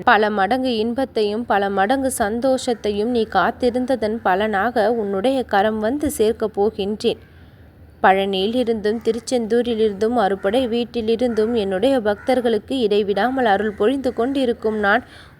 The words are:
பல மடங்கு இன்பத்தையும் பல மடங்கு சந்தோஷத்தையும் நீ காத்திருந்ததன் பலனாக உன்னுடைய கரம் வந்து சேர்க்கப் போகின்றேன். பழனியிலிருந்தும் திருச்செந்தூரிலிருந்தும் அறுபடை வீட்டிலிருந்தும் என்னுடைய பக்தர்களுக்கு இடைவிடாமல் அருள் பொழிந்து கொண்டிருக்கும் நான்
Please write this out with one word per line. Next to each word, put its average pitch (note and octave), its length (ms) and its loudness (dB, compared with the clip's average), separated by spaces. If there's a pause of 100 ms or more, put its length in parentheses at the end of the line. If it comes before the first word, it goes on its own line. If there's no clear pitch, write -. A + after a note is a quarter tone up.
பல A3 260 4
மடங்கு A#3 460 0
இன்பத்தையும் A3+ 680 -2
பல G3+ 240 0
மடங்கு B3 480 0
சந்தோஷத்தையும் A3+ 920 0
நீ A#3 140 0
காத்திருந்ததன் A#3 960 0
பலனாக G#3+ 720 0
உன்னுடைய A#3 520 0
கரம் G#3+ 360 0
வந்து C#4+ 300 -2
சேர்க்கப் A3 440 0
போகின்றேன். G#3 680 -2 (760)
பழனியிலிருந்தும் G#3 1000 0
திருச்செந்தூரிலிருந்தும் A3+ 1120 0
அறுபடை G3+ 520 0
வீட்டிலிருந்தும் A3+ 880 0
என்னுடைய G3+ 460 0
பக்தர்களுக்கு A3 800 -2
இடைவிடாமல் G#3 680 0
அருள் G3+ 300 2
பொழிந்து B3+ 380 0
கொண்டிருக்கும் A#3+ 680 -2
நான் G#3 240 2 (380)